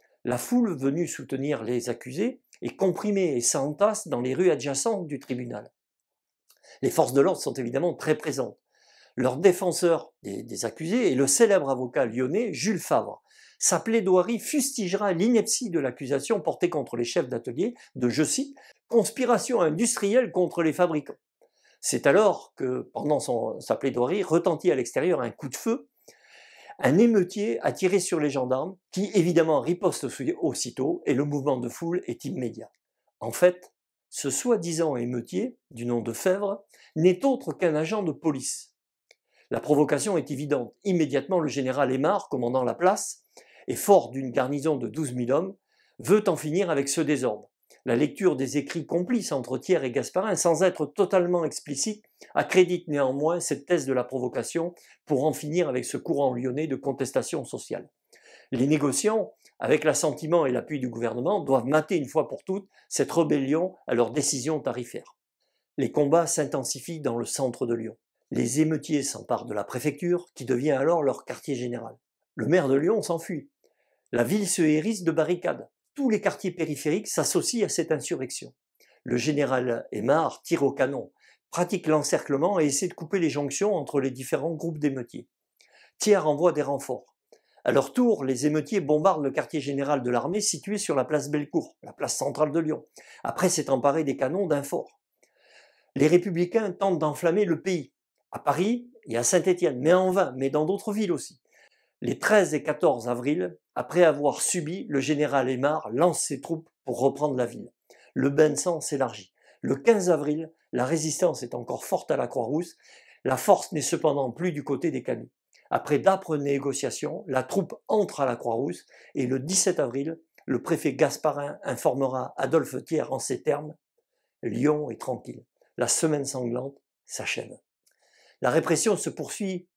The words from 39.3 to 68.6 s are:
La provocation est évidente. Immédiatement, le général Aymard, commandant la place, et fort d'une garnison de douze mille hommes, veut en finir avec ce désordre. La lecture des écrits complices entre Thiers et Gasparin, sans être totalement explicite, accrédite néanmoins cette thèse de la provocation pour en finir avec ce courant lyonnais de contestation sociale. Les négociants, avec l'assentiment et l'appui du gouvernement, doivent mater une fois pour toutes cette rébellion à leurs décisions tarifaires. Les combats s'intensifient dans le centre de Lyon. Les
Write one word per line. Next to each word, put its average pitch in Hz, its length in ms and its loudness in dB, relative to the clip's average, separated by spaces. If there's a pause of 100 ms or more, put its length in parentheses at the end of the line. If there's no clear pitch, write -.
La - 100 -2
provocation 151 560 2
est 151 140 -4
évidente. 135 420 -2 (100)
Immédiatement, 165 560 2
le 156 80 0
général 131 460 0
Aymard, 160 340 0
commandant 127 360 0
la 120 100 0
place, - 500 0 (440)
et - 80 -2
fort 190 340 6
d'une 131 220 -6
garnison 139 460 0
de 120 100 -4
douze 123 260 -4
mille 123 180 -2
hommes, 185 240 0 (440)
veut 202 280 4
en 165 80 2
finir 170 360 0
avec 139 180 0
ce 170 120 0
désordre. 135 480 0 (360)
La 123 100 2
lecture 156 400 2
des 131 220 -2
écrits 143 280 -4
complices 185 460 -2
entre 131 260 -4
Thiers 151 260 0
et 127 80 -2
Gasparin, 180 440 -2
sans 170 280 2
être 180 220 2
totalement 180 600 2
explicite, - 580 -6 (300)
accrédite 175 540 4
néanmoins 147 520 0
cette 139 260 -4
thèse 160 200 0
de 131 80 -2
la 123 100 0
provocation 131 720 -4 (320)
pour 139 200 2
en 151 80 2
finir 156 360 -2
avec 123 160 -2
ce - 120 -6
courant 135 360 0
lyonnais 127 340 -2
de 135 80 -4
contestation 131 720 -4
sociale. 107 440 -10 (640)
Les 127 160 2
négociants, 156 640 0 (260)
avec 151 240 2
l'assentiment 156 640 2
et 131 60 2
l'appui 135 280 -4
du 127 100 -4
gouvernement, 120 520 -2
doivent 135 240 2
mater 151 320 2
une 135 120 -4
fois 156 180 0
pour - 160 -12
toutes 190 240 -6 (220)
cette - 220 0
rébellion 151 640 2 (120)
à 127 60 -2
leurs 117 180 2
décisions 143 480 -2
tarifaires. 123 560 -8 (640)
Les 127 140 0
combats 151 360 4
s'intensifient 147 760 -4
dans 120 160 -4
le 117 80 -4
centre 127 400 -4
de 117 100 -2
Lyon. 113 220 -8 (340)
Les 127 300 0